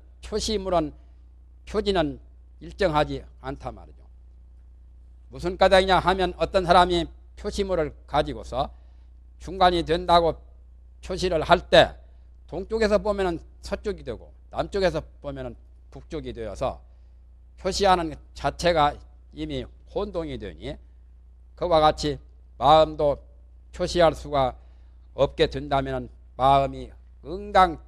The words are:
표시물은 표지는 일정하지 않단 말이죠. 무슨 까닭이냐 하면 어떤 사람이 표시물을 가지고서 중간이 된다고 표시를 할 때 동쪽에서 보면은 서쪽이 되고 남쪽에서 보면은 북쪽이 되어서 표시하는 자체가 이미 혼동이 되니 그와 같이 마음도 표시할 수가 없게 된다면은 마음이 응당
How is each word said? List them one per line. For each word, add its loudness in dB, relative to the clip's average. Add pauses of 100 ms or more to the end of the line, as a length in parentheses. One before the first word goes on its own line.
(240)
표시물은 -2 (760)
표지는 -2 (400)
일정하지 -2 (160)
않단 -12
말이죠. -20 (1300)
무슨 -6
까닭이냐 4
하면 0
어떤 0
사람이 4 (300)
표시물을 -4 (120)
가지고서 -4 (640)
중간이 2
된다고 2 (680)
표시를 -2
할 2
때 6 (520)
동쪽에서 -2
보면은 -4 (200)
서쪽이 -10
되고 -14 (180)
남쪽에서 -2 (180)
보면은 -12 (340)
북쪽이 -12
되어서 -6 (800)
표시하는 2 (200)
자체가 0 (360)
이미 -8 (300)
혼동이 -6
되니 -12 (800)
그와 2
같이 2 (400)
마음도 4 (540)
표시할 2
수가 -2 (580)
없게 0
된다면은 -6 (280)
마음이 0 (340)
응당 2